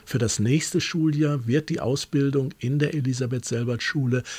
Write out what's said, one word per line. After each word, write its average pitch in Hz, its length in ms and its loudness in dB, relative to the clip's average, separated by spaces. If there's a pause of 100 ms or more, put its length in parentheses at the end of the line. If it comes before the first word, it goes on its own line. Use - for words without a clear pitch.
für - 140 -2
das 110 200 0
nächste 143 400 2
Schuljahr 147 680 0
wird 147 220 2
die - 100 -2
Ausbildung 139 800 0
in 131 180 0
der 147 160 0
Elisabeth-Selbert-Schule 123 1300 -2 (160)